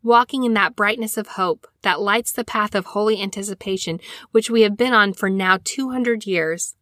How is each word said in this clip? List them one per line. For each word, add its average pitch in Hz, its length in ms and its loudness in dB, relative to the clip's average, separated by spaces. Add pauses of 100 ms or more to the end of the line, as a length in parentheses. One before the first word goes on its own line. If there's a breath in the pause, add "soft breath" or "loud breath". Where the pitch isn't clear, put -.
walking 247 400 2
in 233 100 2
that 202 220 2
brightness 214 420 -2
of 214 120 -8
hope 180 360 -4 (160)
that 160 180 0
lights 202 320 -2
the 240 140 -6
path 208 300 -4
of 185 100 -2
holy 214 340 0
anticipation, 190 800 -6 (300 loud breath)
which 220 220 2
we 226 100 4
have 208 160 4
been 254 160 2
on 202 180 4
for 190 200 -2
now 190 320 2
two 262 260 -4
hundred 240 380 -2
years. 170 540 -2